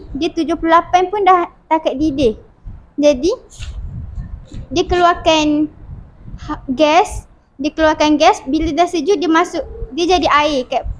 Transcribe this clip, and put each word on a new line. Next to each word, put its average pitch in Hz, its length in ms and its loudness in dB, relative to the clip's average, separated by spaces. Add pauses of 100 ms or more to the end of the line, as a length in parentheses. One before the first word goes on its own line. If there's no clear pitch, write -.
(120)
dia 294 160 -4
tujuh 330 320 -4
puluh 330 160 2
lapan 359 320 2
pun 403 160 -2
dah 359 240 4 (240)
takat 320 240 0
didih. 262 400 0 (640)
Jadi, 294 320 2 (1400)
dia 330 160 0
keluarkan 320 880 2 (720)
ha-, - 240 -10
gas, 302 560 2 (320)
dia 294 160 -4
keluarkan 311 480 2
gas, 339 240 4
bila 311 240 -2 (160)
dah 349 40 -2
sejuk 349 280 0
dia 311 160 -2
masuk, 339 320 0 (320)
dia 339 80 0
jadi 330 240 2
air 285 400 2
kat - 160 -4 (160)